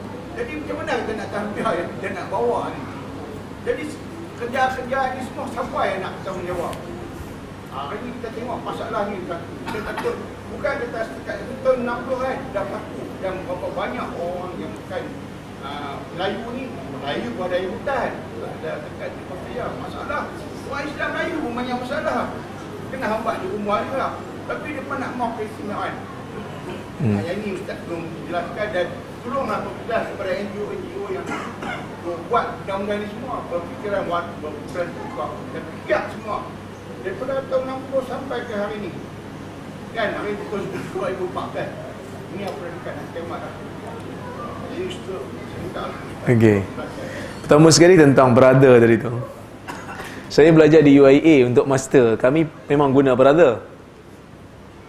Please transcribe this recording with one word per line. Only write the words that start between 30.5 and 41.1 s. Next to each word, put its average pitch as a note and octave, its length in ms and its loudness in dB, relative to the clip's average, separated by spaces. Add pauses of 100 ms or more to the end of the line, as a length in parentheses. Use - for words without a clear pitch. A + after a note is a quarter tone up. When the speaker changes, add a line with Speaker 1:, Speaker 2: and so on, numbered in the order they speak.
Speaker 1:
O, G#3 160 -6
N F#3 80 -6
G - 160 -8
O G3+ 60 -6 (100)
yang - 120 -6 (1080)
buat A#3 120 4 (200)
undang-undang G3+ 320 -2
ni G#3 160 -6
semua, - 400 -8
berfikiran G3 560 -4
buat, E3+ 160 -2 (160)
berfikiran E3 460 -6 (260)
buat, - 160 -6 (240)
dan - 100 -8 (220)
pihak - 180 2 (140)
semua. G#3 320 -6 (500)
Daripada C4+ 480 -4
tahun C4 160 0
enam C4 240 -6
puluh C4+ 240 0
sampai B3 320 -6
ke A3+ 160 -8
hari G#3+ 240 -4
ni. E3+ 80 -8 (1040)
Kan, G#3 240 -2
hari G3+ 160 -4
ni - 160 -6
tahun G3 120 -4 (280)
dua F#3+ 140 -4 (100)